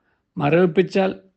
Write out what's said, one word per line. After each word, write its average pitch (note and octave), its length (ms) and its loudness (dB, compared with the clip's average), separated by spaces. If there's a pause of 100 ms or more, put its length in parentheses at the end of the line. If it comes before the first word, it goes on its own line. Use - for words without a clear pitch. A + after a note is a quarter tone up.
(380)
മരവിപ്പിച്ചാൽ F3+ 760 0 (220)